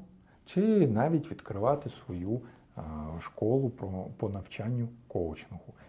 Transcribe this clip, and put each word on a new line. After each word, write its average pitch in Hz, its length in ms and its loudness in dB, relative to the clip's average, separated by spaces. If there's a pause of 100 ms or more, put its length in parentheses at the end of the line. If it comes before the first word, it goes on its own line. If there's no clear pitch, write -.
(460)
чи 208 420 6
навіть 135 440 4
відкривати 110 580 0
свою, 95 520 -4 (340)
а, - 60 -8 (380)
школу 123 500 0
про, 95 360 -6 (120)
по 110 120 -2
навчанню 110 580 -4 (200)
коучингу. 85 680 -6 (160)